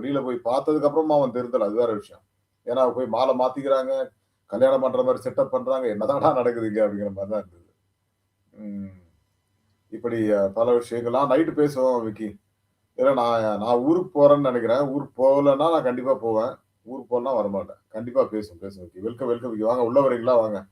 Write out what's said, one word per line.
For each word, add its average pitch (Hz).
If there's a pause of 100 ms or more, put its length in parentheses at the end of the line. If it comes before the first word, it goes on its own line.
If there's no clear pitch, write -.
வெளியில 139
போய் 123
பார்த்ததுக்கு 139
அப்புறமா 151
அவன் 139
திருந்தல, 120
அது 101
வேற 117
விஷயம். 101 (440)
ஏன்னா 120
அவ 127
போய் 123
மாலை 123
மாத்திக்கிறாங்க, 135 (360)
கல்யாணம் 131
பண்ற 127
மாதிரி 123
செட்டப் 135
பண்றாங்க, 131
"என்னதான்டா 123
நடக்குது 120
இங்க?" 107
அப்படிங்கிற 101
மாதிரி 98
தான் 101
இருந்தது. - (800)
ம். 101 (880)
இப்படி, 110
அ, 101
பல 117
விஷயங்கள். 117
நான் 135
நைட்டு 147
பேசுவோம் 131
விக்கி. 107 (480)
இல்ல, 135
நான், 117
நான் 117
ஊருக்கு 160
போறேன்னு 143
நினைக்கிறேன். 123
ஊருக்கு 131
போகலன்னா 139
நான் 156
கண்டிப்பா 127
போவேன். 113 (280)
ஊருக்கு 127
போகலன்னா 123
வரமாட்டேன். 101
கண்டிப்பா 120
பேசுவோம், 104
பேசுவோம் 98
விக்கி. 87
வெல்கம், 117
வெல்கம் 120
விக்கி. 107
வாங்க, 123
உள்ள 123
வரீங்களா? 123
வாங்க. 104